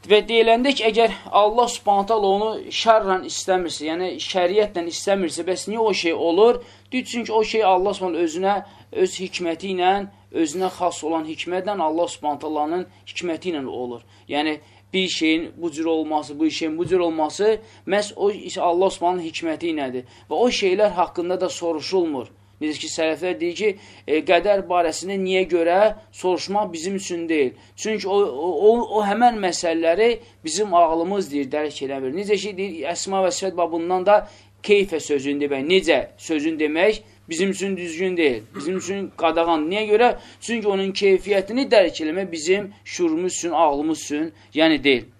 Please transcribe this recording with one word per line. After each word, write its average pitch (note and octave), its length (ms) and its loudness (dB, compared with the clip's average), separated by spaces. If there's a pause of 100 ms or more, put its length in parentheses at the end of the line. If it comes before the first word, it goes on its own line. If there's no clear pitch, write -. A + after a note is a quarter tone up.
və G3+ 140 6 (100)
deyiləndə A#3 480 4
ki, G#3+ 80 -4
əgər A3 280 4 (200)
Allah A3 400 4
Subhanahu G3 380 0
taala G#3 260 2
onu G#3+ 120 -2 (200)
şərran G3+ 560 2
istəmirsə, E3+ 640 -4
yəni F3+ 200 -4 (120)
şəriətlə F#3+ 720 0
istəmirsə, E3+ 580 -2
bəs F#3 220 -4
niyə A3+ 100 -4
o G#3+ 160 2
şey E3+ 160 0
olur? F3 460 4 (340)
Deyir, B3+ 160 -4
çünki A3+ 240 -6
o A3+ 80 4
şey A3 240 0
Allah F#3+ 320 4
Subhanahu F3 300 -2
özünə, F#3+ 320 0 (340)
öz F#3 300 0
hikməti F3+ 500 -6
ilə, F3+ 220 2 (500)
özünə F3+ 320 -2
xas F3 320 -2
olan D#3+ 160 -2
hikmətlə, F#3 560 -6
Allah E3 320 0
Subhanahu D3 320 -6
taalanın D#3 400 -4 (240)
hikməti E3+ 460 -6
ilə C#3 100 -6
olur. A#2+ 400 -8 (240)
Yəni, D3+ 300 -2 (340)
bir F#3+ 160 0
şeyin D#3+ 480 0
bu E3 160 -6
cür D#3+ 120 -6
olması, D#3 540 -2
bu D#3 120 2
şeyin D#3+ 280 -4
bu F3 80 -4
cür F#3 120 2
olması, E3+ 640 0 (260)
məhz G3+ 300 -2
o G3+ 120 0 (320)
Allah F3 300 2
Subhanahu F3 340 -2
hikməti D#3+ 480 -4
ilədir. C3 320 -4 (240)
Və D3+ 80 -2
o A#3+ 160 4
şeylər G3+ 480 2
haqqında F3 400 -2
da F3+ 80 0
soruşulmur. D#3+ 800 -2 (320)
Necə D3+ 200 -4
ki, D#3 80 -8
sələflər D#3+ 520 -2
deyir E3+ 180 -2
ki, G#3 120 2 (360)
e, D3+ 200 2
qədər F#3+ 420 4
barəsində F3 500 0
niyə F#3 320 2
görə E3+ 280 2 (360)
soruşmaq F#3 580 -2
bizim F3+ 280 -6
üçün E3+ 280 -6
deyil. C#3 260 2 (220)
Çünki G#3+ 320 -4
o, G3 60 0
o, E3+ 360 0 (200)
o, - 20 6 (260)
o G#3 80 2
həmən A3+ 360 2
məsələləri E3+ 680 2 (340)
bizim F3+ 300 -2
ağlımız E3+ 580 2
deyir, C#3 180 -4
dərk D3 360 -4
eləmir. C3+ 280 -6
Necə G3 240 0
ki, G3 200 -6
deyir, E3 340 -6
əsma F#3+ 320 -2
və F3 100 2
sifət F#3 240 -4
babından F3 480 0
da G#3 140 6 (440)
keyfə G3 380 2
sözünü C#3+ 420 0
demək, C#3 240 -2
necə E3+ 300 4 (200)
sözünü D#3 420 -4
demək E3 420 2 (260)
bizim E3+ 220 0
üçün F#3+ 260 -4
düzgün F3 400 -4
deyil, C3 260 2 (120)
bizim F#3 240 -4
üçün G3 380 -6
qadağan. E3 540 0
Niyə G#3+ 180 -2
görə? A3 200 6 (320)
Çünki G#3+ 280 -4
onun F#3+ 240 0
keyfiyyətini G3 800 2
dərk F#3 340 4
eləmək F3 280 -4
bizim F#3+ 400 0 (120)
şuurumuz F3 500 -2
üçün, E3+ 160 -4
ağlımız D3+ 520 2
üçün, D3+ 300 -4 (220)
yəni D3+ 300 2
deyil. C3 200 4 (160)